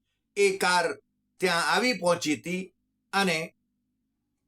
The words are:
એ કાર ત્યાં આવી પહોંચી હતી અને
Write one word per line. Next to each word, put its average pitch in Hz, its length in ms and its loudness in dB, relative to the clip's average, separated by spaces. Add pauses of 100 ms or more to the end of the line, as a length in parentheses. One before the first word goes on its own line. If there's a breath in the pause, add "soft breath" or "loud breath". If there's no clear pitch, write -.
(360)
એ 196 200 2
કાર 175 360 2 (480)
ત્યાં 170 280 0
આવી 214 240 2
પહોંચી 175 440 0
હતી 185 380 -8 (380)
અને 185 440 -2 (920)